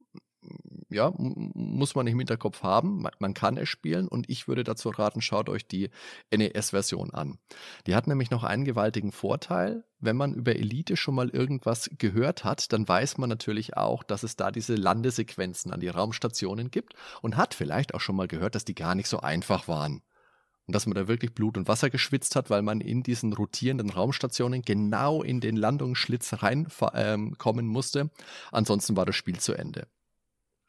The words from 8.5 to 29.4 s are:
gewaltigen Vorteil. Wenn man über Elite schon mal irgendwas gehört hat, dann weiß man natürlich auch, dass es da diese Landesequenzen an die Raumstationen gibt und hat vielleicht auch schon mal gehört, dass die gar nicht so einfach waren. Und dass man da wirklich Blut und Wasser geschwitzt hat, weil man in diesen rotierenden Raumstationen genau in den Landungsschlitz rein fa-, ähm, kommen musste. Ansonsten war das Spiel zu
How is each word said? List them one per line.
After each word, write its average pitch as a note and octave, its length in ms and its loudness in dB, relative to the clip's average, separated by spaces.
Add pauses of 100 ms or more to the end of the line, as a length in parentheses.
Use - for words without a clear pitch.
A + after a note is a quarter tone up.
gewaltigen G#2+ 480 2
Vorteil. - 720 -2 (140)
Wenn A2+ 180 2
man C#3 180 0
über A#2+ 220 0
Elite B2+ 400 0
schon - 180 0
mal B2+ 160 0
irgendwas C3 680 0
gehört A2+ 460 2
hat, - 280 -2
dann G#2+ 140 2
weiß G2 320 2
man B2+ 100 -2
natürlich A2 480 -4
auch, A1+ 260 0
dass G2+ 200 -4
es A2 140 -6
da F#2+ 140 -2
diese A2+ 240 -2
Landesequenzen G2 1000 0
an F#2+ 80 -4
die F2 80 -2
Raumstationen G#2+ 840 -2
gibt - 240 -6 (280)
und A2+ 140 0
hat - 180 2
vielleicht E2 400 -2
auch - 60 -6
schon F#2+ 160 -2
mal F#2 120 0
gehört, F2 260 -2
dass A2 100 -4
die F#2+ 100 -6
gar E2+ 200 -2
nicht G2 140 -2
so - 120 -2
einfach E2+ 480 0
waren. D2+ 340 -2 (640)
Und F2+ 80 0
dass G2+ 120 0
man G#2 80 0
da F#2+ 140 0
wirklich A#2 260 0
Blut G#2+ 240 0
und F#2 100 0
Wasser A2 220 4
geschwitzt - 460 0
hat, C3 120 2
weil G2+ 140 4
man G#2+ 180 0
in A#2 220 0
diesen A2+ 320 0
rotierenden A#2 560 0
Raumstationen B2 720 0
genau A2 600 2
in B2+ 180 0
den A2+ 160 2
Landungsschlitz B2 840 0
rein C3 280 4
fa-, - 240 0
ähm, G#2+ 420 0
kommen A#2 300 0
musste. C3+ 440 0 (400)
Ansonsten G#2 460 4
war F#2 80 6
das F#2 120 2
Spiel F2 220 -4
zu - 140 0